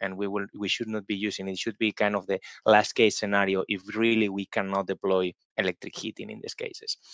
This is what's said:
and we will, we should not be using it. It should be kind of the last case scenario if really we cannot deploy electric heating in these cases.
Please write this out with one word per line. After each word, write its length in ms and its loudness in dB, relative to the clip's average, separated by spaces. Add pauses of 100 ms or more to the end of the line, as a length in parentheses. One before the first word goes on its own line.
and 140 -4
we 120 -2
will, 260 -2
we 140 -4
should 200 -2
not 180 -4
be 100 -2
using 320 -4
it. 40 -4
It 60 -6
should 200 -6
be 140 0
kind 220 2
of 120 -2
the 120 0 (280)
last 260 6
case 260 4
scenario 500 2
if 280 -6
really 320 4
we 180 -4
cannot 400 -2
deploy 460 2 (240)
electric 400 -2
heating 340 -10
in 120 -12
these 120 -10
cases. 440 -8 (160)